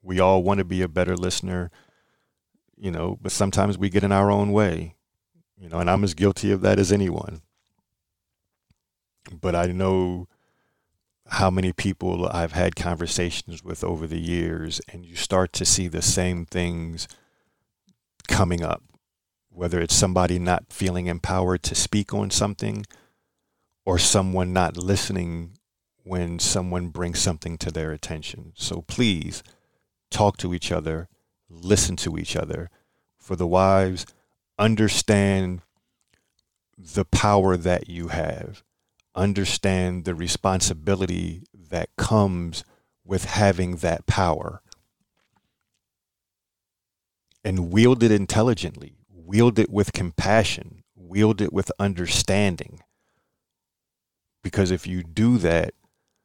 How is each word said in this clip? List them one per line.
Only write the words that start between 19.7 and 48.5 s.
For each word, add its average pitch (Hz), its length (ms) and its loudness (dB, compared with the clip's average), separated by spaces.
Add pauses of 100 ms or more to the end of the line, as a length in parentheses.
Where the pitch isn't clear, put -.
it's 85 160 0
somebody 90 420 2
not 87 340 -2
feeling 90 360 -2
empowered 90 560 -2
to - 100 -4
speak - 400 -2
on 101 160 -4
something 104 560 -4 (960)
or 90 140 0
someone 92 560 2
not 90 240 0
listening 87 800 -4 (460)
when 90 340 -4
someone 90 520 -2
brings 87 280 -6
something 82 400 -4
to - 140 -6
their 80 200 -6
attention. 80 640 -12
So 85 280 -8
please 87 580 -2 (720)
talk 101 260 2
to 87 160 -4
each - 180 -4
other, 82 380 -4 (400)
listen 92 480 0
to 80 200 -4
each 80 180 -6
other. 80 340 -6 (480)
For - 180 -8
the 87 120 0
wives, 92 580 4 (540)
understand 101 1000 2 (1160)
the 92 280 -4
power 98 520 4
that 87 320 -2
you 85 200 -8
have. 80 520 -8 (520)
Understand 92 880 0
the 90 100 -4
responsibility 87 1300 -2 (100)
that 85 420 -8
comes 90 720 0 (400)
with 95 200 -2
having 92 520 2
that 82 300 -2
power. 87 540 -2 (2750)
And 92 300 -2
wield 117 320 6
it 117 80 8
intelligently, 107 840 0 (120)